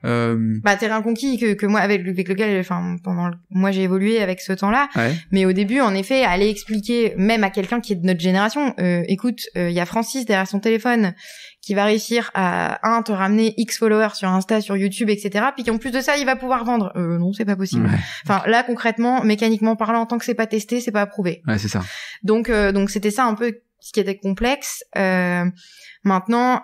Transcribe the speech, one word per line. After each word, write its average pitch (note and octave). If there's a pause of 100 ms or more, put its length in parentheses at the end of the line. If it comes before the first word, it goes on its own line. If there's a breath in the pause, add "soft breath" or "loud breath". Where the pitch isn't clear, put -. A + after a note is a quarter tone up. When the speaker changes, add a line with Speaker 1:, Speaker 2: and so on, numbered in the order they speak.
Speaker 1:
Euh, A2+
Speaker 2:
Bah, G3+
terrain A3
conquis A#3
que, A3
que G#3
moi, G#3
avec, G3+
avec F3+
lequel, G3
enfin, F3
pendant F3
le... E3+ (160)
moi, F#3+
j'ai F#3+
évolué G3
avec F#3
ce F#3+
temps-là. A3
Speaker 1:
Ouais. A#2+ (160 loud breath)
Speaker 2:
Mais F#3+
au F#3
début, G3+
en G3+
effet, C4
aller G3
expliquer, A3
même G#3+
à F#3+
quelqu'un G3+
qui G#3
est -
de E3+
notre F#3
génération, G3+
euh, « F3
Écoute, A#3 (100)
euh, F3
il F3
y F3
a F3
Francis A3+
derrière F#3+
son G3+
téléphone A3+ (480 loud breath)
qui G#3
va G3+
réussir A3+
à, F3
un, A3+
te A3
ramener G#3
X -
followers G#3+
sur F#3+
Insta, F#3+
sur G3
YouTube, G3
et G3+
cetera, G#3
puis B3+
qu'en A3+
plus C4
de B3+
ça, C#4+
il C#4
va C4
pouvoir B3+
vendre. » A3+
Euh, E3+
non, F3
c'est G#3+
pas G3+
possible. F#3
Speaker 1:
Ouais. - (300 loud breath)
Speaker 2:
Enfin, G3
là, A#3
concrètement, A#3+
mécaniquement A3
parlant, A3+
tant A#3
que -
c'est A#3
pas A3+
testé, A3
c'est A#3+
pas G#3
approuvé. G3+
Speaker 1:
Ouais, A2
c'est G#2
ça. G2 (420 loud breath)
Speaker 2:
Donc, A3
euh, G#3
donc G3
c'était G#3
ça B3+
un A3+
peu A#3 (180)
ce -
qui G#3+
était G3
complexe. A#3+ (140)
Euh, F3+ (580 loud breath)
maintenant, A3+